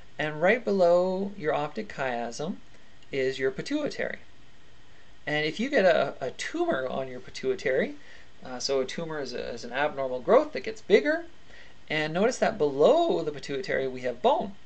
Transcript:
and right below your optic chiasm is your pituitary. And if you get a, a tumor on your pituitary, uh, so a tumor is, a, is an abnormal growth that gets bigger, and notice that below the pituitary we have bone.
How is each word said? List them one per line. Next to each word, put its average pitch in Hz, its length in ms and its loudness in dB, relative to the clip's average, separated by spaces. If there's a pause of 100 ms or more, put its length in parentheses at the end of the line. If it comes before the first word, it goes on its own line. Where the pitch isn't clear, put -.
(200)
and 151 240 -2
right 233 200 4
below 185 720 4
your 147 200 -2
optic 151 360 -4
chiasm 127 640 -4 (540)
is 135 280 0
your 131 100 2
pituitary. - 720 -4 (1080)
And 151 200 0
if 156 140 -2
you 254 100 -2
get 240 160 6
a, 160 340 4
a 131 120 -4
tumor 311 560 -2
on 131 200 -4
your 127 120 -10
pituitary, 131 760 -2 (480)
uh, 127 160 -10
so 135 220 0
a 127 40 -2
tumor 156 340 -6
is, 123 140 -6
a, 123 200 -6
is 117 100 -10
an 120 80 -12
abnormal 135 480 -2
growth 254 320 8
that - 120 -4
gets - 180 -8
bigger, 302 440 4 (640)
and 156 240 0
notice 220 260 2
that - 180 2
below 170 640 6
the 151 100 -4
pituitary 139 560 -2
we 127 140 -6
have 123 200 -4
bone. 262 320 2 (120)